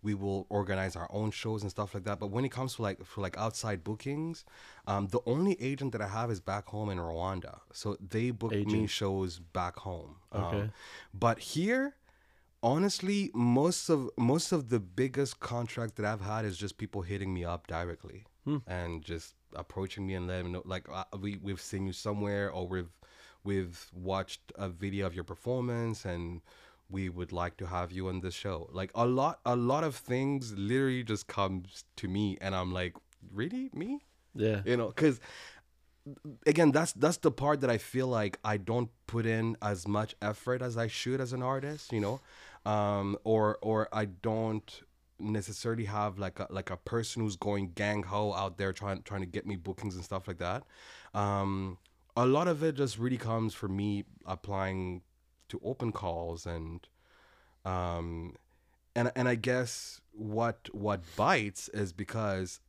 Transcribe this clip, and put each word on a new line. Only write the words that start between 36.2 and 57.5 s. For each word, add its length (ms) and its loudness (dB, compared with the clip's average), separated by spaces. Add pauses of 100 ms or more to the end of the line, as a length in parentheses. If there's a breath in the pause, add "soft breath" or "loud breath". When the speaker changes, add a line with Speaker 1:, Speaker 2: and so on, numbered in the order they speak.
Speaker 1:
again, 260 10
that's, 220 4
that's 240 6
the 140 6
part 300 2
that 80 4
I 80 6
feel 300 0
like 360 2
I 140 2
don't 320 0 (180)
put 180 0
in 360 2
as 260 -2
much 340 2
effort 400 -2
as 160 -2
I 100 2
should 340 -2
as 120 -2
an 80 -2
artist, 520 -2
you 80 2
know? 180 0 (500 loud breath)
Um, 540 2
or, 380 6
or 320 2
I 120 2
don't 760 -2 (380)
necessarily 640 -2
have, 340 0
like, 200 -4
a, 100 -4
like, 200 -4
a 80 -4
person 460 -2
who's 140 0
going 360 0
gang 300 0
ho 300 0
out 240 -2
there 160 0
trying, 300 -4
trying 180 -4
to 60 -2
get 200 -6
me 80 -2
bookings 400 -4
and 80 -6
stuff 240 -6
like 120 -6
that. 240 -2 (500 loud breath)
Um, 640 0 (380)
a 100 6
lot 220 6
of 140 2
it 140 2
just 240 0
really 180 2
comes 360 0
from 220 -2
me 280 2 (220)
applying 760 -2 (480)
to 140 -6
open 280 -2
calls 560 -4
and, 400 -6 (760 soft breath)